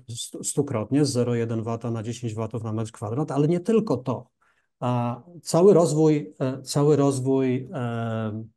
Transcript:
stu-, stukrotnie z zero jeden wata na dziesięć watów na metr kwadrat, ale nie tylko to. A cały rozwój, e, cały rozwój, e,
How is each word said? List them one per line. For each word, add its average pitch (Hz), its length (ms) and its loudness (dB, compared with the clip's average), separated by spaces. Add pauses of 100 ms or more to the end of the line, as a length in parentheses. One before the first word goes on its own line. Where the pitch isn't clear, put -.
stu-, - 360 -12
stukrotnie 139 600 0
z 127 60 0
zero 120 240 0
jeden 113 280 -2
wata 117 280 -6
na 113 120 -4
dziesięć 113 320 -6
watów 110 280 -6
na 110 100 -6
metr 110 200 -4
kwadrat, 127 380 -6
ale 143 180 2
nie 175 120 0
tylko 220 360 2
to. 123 300 -6 (540)
A 123 420 -2 (200)
cały 185 320 6
rozwój, 156 680 4
e, 135 220 -2
cały 147 340 4
rozwój, 131 760 2
e, 113 720 -4 (120)